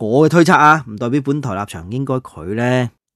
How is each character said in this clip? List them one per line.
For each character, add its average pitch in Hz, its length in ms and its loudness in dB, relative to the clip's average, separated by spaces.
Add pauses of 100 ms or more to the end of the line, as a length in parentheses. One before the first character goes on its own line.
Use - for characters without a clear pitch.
我 131 240 4
嘅 - 20 4
推 170 140 4
測 180 100 4
啊， 151 360 4
唔 107 80 -12
代 120 100 -4
表 139 160 0
本 143 160 -2
台 107 180 -6
立 101 80 -6
場。 87 240 -14
應 127 140 -6
該 135 120 -4
佢 95 400 -10
呢， 123 340 0 (260)